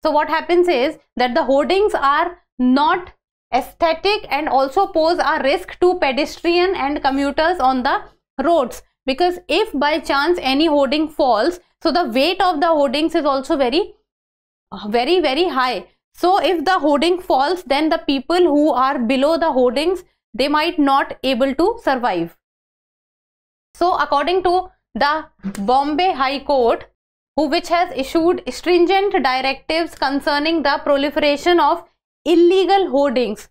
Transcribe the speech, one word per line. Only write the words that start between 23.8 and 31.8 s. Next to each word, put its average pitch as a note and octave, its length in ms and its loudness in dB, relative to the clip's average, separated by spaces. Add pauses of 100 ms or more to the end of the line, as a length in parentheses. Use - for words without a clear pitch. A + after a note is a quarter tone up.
according D4 480 0
to F4+ 260 0 (240)
the D4 320 -2 (320)
Bombay C#4+ 540 0
High C4+ 280 -4
Court, C4+ 460 0 (500)
who, D4+ 120 0
which E4+ 200 -2
has F4 260 0
issued E4 560 -2
stringent F4+ 600 2 (100)
directives C4+ 720 -4
concerning C#4+ 680 -2
the C#4+ 220 0
proliferation D4 760 2
of D#4 240 0 (400)